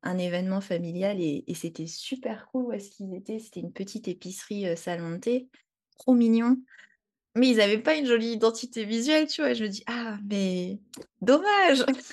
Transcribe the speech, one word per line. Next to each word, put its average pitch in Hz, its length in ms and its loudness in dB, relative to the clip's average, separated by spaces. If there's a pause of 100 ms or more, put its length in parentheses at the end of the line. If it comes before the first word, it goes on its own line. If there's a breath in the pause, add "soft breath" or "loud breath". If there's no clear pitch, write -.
un 180 160 -4
événement 180 420 -2
familial 180 600 -4
et, 151 260 -2
et 170 80 -6
c'était 165 320 -8
super 220 640 -10
cool 254 160 -4
où 233 80 -6
est-ce 202 180 -10
qu'ils 190 240 -12
étaient. 220 240 -10
C'était 220 220 -14
une 175 120 -10
petite 196 360 -10
épicerie, 185 580 -8
heu, 170 100 -2
salle 170 260 -6
montée, 226 460 -4 (480 soft breath)
trop 254 180 4
mignon. 233 420 4 (800 loud breath)
Mais 254 140 4
ils 226 120 6
avaient 208 200 4
pas 311 140 2
une 302 100 -2
jolie 233 280 2
identité 226 520 0
visuelle, 269 420 2
tu 302 140 -6
vois ? 277 100 2
Et 240 40 0
je 226 80 -2
me 208 60 -2
dis : « 202 180 -10
Ah, 233 300 -6 (120)
mais 190 500 -2 (420)
dommage ! » 330 640 6 (280 loud breath)